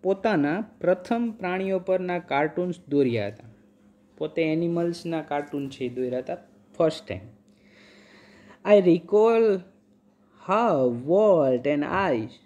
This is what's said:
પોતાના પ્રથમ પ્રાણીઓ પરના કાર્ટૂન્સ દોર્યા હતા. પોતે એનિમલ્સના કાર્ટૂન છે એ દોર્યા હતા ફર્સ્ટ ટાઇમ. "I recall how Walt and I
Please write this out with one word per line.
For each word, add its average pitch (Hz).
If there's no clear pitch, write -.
પોતાના 190
પ્રથમ 214
પ્રાણીઓ 190
પરના 180
કાર્ટૂન્સ 160
દોર્યા 123
હતા. -
પોતે 156
એનિમલ્સના 170
કાર્ટૂન 143
છે 131
એ 120
દોર્યા 123
હતા -
ફર્સ્ટ 160
ટાઇમ. -
"I 208
recall 208
how 170
Walt 160
and 147
I 147